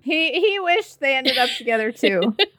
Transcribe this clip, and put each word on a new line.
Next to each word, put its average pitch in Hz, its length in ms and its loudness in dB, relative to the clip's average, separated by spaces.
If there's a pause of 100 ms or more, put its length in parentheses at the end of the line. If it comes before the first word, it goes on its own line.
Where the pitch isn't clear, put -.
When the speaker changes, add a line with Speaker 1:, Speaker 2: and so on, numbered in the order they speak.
Speaker 1:
He, 320 300 0
he 392 280 0
wished 359 420 -2
they 269 140 0
ended 262 220 -2
up 247 200 2
together 226 340 -2
too. 208 480 0
Speaker 2:
<laughs> 349 60 2 (140)